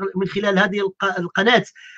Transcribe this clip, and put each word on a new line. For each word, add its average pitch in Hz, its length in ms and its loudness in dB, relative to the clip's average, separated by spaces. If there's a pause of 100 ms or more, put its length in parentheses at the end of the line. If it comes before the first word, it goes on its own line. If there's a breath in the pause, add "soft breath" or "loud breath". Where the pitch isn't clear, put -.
(160)
ومن 190 120 -2
خلال 202 320 0
هذه 202 200 0
الق-، 190 400 -4
القناه 190 440 2 (340 loud breath)